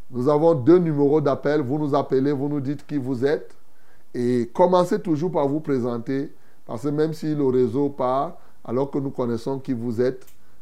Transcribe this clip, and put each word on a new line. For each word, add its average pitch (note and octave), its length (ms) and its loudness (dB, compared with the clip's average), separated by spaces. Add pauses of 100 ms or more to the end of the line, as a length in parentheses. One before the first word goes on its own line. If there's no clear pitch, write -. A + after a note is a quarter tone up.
nous B2 180 -2
avons D#3 280 6
deux D3+ 240 6
numéros D3 420 4
d'appel. C#3+ 400 2
Vous C3+ 160 -2
nous D3+ 160 -2
appelez, D3 380 2
vous C#3+ 180 -2
nous D3 100 -2
dites C#3+ 280 -6
qui D3+ 100 -4
vous B2+ 260 -4
êtes. D3 320 -2 (600)
Et B2 360 0
commencez F3+ 480 4
toujours E3 320 -2
par D3 160 2
vous D3 120 0
présenter. C3+ 760 -2 (320)
Parce A#2 160 -8
que C3+ 80 -2
même D3+ 240 0
si D3+ 220 -4
le C#3+ 100 2
réseau B2+ 440 2
part, C3+ 480 -2 (280)
alors C3 240 -2
que - 80 -4
nous C3+ 140 -2
connaissons B2 480 -2
qui C3 140 -4
vous A#2 280 -2
êtes, B2+ 240 -2 (360)